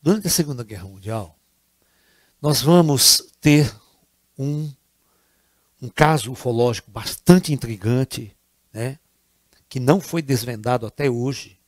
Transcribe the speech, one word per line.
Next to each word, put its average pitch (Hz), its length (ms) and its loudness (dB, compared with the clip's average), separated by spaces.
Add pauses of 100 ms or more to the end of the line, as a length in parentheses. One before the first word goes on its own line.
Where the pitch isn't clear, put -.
durante 190 220 0
a - 20 -2
Segunda 143 320 -4
Guerra 104 220 -14
Mundial, 95 520 -10 (1040)
nós 143 220 0
vamos 156 680 4 (120)
ter 147 340 4 (640)
um, 147 340 -6 (1080)
um 127 60 -12
caso 147 420 0
ufológico 120 640 -2
bastante 175 600 2
intrigante, 117 800 -4 (400)
né, 127 280 -10 (680)
que 131 120 -8
não 151 200 4
foi 131 220 -6
desvendado 120 640 -4
até 139 240 -4
hoje 123 580 -6